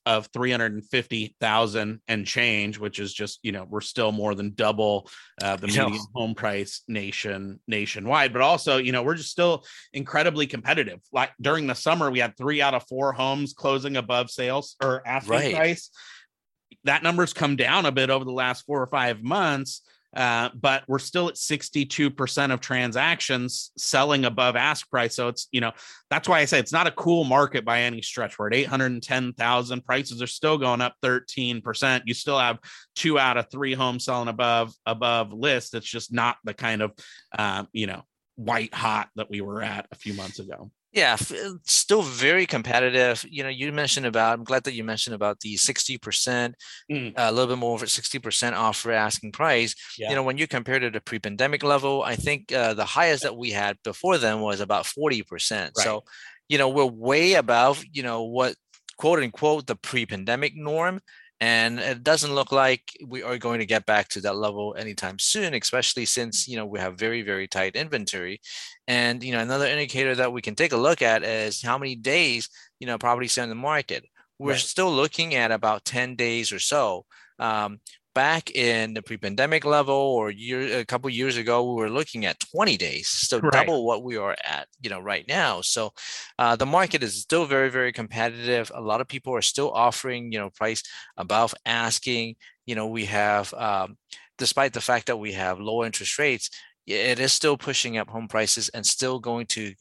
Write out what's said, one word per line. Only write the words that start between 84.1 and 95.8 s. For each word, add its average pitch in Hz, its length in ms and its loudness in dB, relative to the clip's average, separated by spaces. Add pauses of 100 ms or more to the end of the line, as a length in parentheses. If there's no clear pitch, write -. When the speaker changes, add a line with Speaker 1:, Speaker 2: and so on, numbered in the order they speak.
Speaker 2:
are 101 280 -2
at, 73 220 -6 (160)
you 113 80 -8
know, 98 80 -8
right 92 300 -4
now. 135 320 0
So, 107 320 -2 (440)
uh, 120 200 4
the 131 100 2
market 165 380 2
is 101 180 -4
still 165 240 2
very, 135 240 2
very 123 220 0
competitive. 117 840 -2
A 123 60 -10
lot 110 200 0
of 127 60 -4
people 131 300 -8
are 107 60 0
still - 280 0
offering, 120 640 0
you 107 80 -4
know, 101 100 -6
price 110 320 -2 (340)
above 104 380 2 (100)
asking. 117 720 -2 (320)
You 120 80 -6
know, 110 140 -4
we 113 160 -4
have, 104 500 0
um, 101 420 -2 (420)
despite 135 340 2
the 117 80 -4
fact 120 260 0
that 120 120 -2
we 104 160 -8
have 92 260 -2
low 110 240 -2